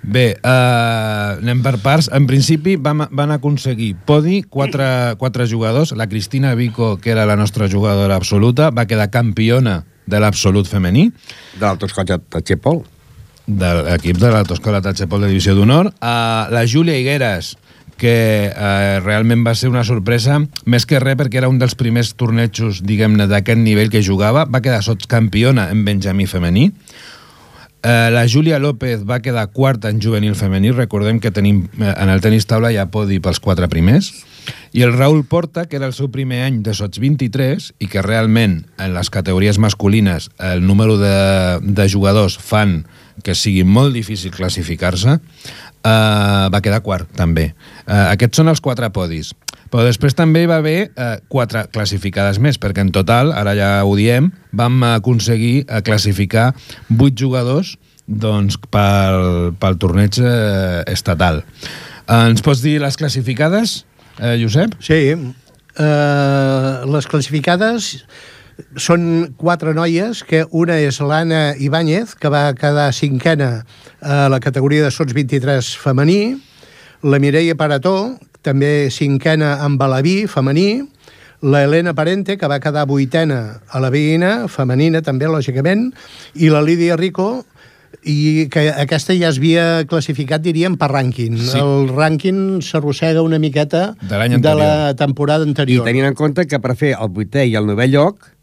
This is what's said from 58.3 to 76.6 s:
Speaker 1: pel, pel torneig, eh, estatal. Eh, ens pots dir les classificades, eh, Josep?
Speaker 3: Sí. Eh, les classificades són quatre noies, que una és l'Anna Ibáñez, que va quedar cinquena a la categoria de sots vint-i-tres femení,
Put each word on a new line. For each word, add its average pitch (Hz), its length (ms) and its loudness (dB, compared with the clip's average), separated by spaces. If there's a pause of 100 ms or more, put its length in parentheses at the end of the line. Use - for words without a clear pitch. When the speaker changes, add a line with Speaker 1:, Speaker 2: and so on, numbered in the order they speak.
Speaker 1:
pel, 95 1000 0
pel 92 180 0
torneig, 98 400 2
eh, 101 720 0
estatal. 80 560 -2 (640)
Eh, 113 240 4
ens 117 100 2
pots 135 220 0
dir 151 180 0
les 135 160 -4
classificades, 151 880 -2 (320)
eh, 120 240 -2
Josep? 139 400 0
Speaker 3:
Sí. 156 320 2 (640)
Eh, 139 1080 0
les 143 200 -2
classificades 175 1000 -2 (680)
són 170 640 0
quatre 160 360 -2
noies, 170 500 -2
que 160 280 0
una 165 280 0
és 139 200 -2
l'Anna 156 560 0
Ibáñez, 160 600 -2
que - 120 -4
va 147 280 0
quedar 147 360 0
cinquena 135 720 -2 (360)
a 143 280 0
la 135 100 2
categoria 143 440 0
de 135 80 0
sots 135 220 -4
vint-i-tres 135 640 -2
femení, 190 640 0 (600)